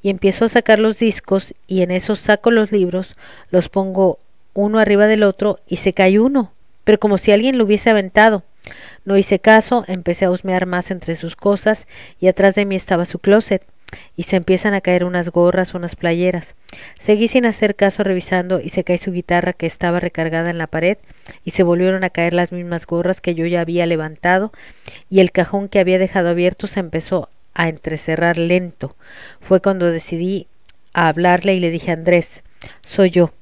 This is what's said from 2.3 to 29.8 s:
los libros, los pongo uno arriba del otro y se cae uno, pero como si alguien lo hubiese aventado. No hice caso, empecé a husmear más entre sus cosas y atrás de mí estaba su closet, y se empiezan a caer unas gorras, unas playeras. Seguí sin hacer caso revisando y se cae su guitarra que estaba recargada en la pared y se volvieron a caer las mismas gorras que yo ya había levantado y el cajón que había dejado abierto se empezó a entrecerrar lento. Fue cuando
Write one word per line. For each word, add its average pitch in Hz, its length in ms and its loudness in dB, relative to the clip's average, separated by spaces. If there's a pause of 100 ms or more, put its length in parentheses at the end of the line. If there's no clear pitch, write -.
los 220 180 2
libros, 185 460 -2 (340)
los 180 180 2
pongo 190 520 -2 (340)
uno 208 240 0
arriba 208 300 4
del 214 160 4
otro 202 420 0
y 180 120 -6
se 190 140 -2
cae 196 280 4
uno, 254 320 0 (320)
pero 214 160 4
como 202 180 0
si - 140 2
alguien 247 260 2
lo 226 60 2
hubiese 208 260 0
aventado. 208 540 2 (600)
No 196 120 0
hice 196 240 2
caso, 220 480 4
empecé 180 380 -4
a 180 40 2
husmear 185 360 -2
más 180 260 -6
entre 170 240 -8
sus 165 180 -10
cosas 202 520 -2 (340)
y 185 80 4
atrás 190 260 2
de 208 100 0
mí 196 120 -4
estaba 175 300 -2
su - 120 -12
closet, 202 460 0 (520)
y 170 80 -8
se - 120 -2
empiezan 185 380 0
a 196 60 -2
caer 180 240 0
unas 180 260 -4
gorras, 180 440 0
unas 175 220 -10
playeras. 175 580 -4 (440)
Seguí 214 300 2
sin 247 180 2
hacer 208 300 -2
caso 196 280 0
revisando 185 560 -2
y 165 100 -10
se 175 140 -4
cae 175 140 0
su 190 140 -8
guitarra 175 400 -2
que 165 140 -6
estaba 175 340 -2
recargada 165 500 -4
en 170 80 -8
la 160 80 -6
pared 170 320 -2 (460)
y - 80 -10
se - 100 0
volvieron 185 420 2
a 180 60 -2
caer 170 240 -2
las 175 180 0
mismas 175 340 -10
gorras 175 340 -2
que 175 140 -4
yo 165 120 -4
ya 175 140 -2
había 170 260 -2
levantado 170 680 -2 (560)
y 190 120 4
el 185 120 4
cajón 196 360 -2
que 202 100 0
había 185 200 2
dejado 185 300 0
abierto 175 380 -2
se 196 140 -6
empezó 165 480 -6 (260)
a 170 140 -2
entrecerrar 160 680 -4
lento. 170 580 -4 (440)
Fue 185 200 2
cuando 185 300 0